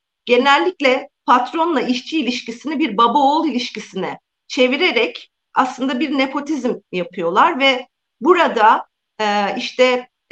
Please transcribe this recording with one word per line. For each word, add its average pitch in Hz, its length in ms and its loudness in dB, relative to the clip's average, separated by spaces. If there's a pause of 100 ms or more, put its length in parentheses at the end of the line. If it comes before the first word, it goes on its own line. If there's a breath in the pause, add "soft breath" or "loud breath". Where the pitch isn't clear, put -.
(240)
genellikle 277 840 2 (180)
patronla 277 540 0
işçi 254 400 -4
ilişkisini 247 580 -6
bir 240 180 -2
baba 240 220 2
oğul 294 300 0
ilişkisine 190 680 -8 (300)
çevirerek 269 840 0 (240)
aslında 262 460 -2
bir 277 180 -2
nepotizm 269 560 -4 (180)
yapıyorlar 202 680 0
ve 262 280 0 (340)
burada, 277 680 4 (340)
e, 214 40 -2 (320)
işte, 254 520 0 (240)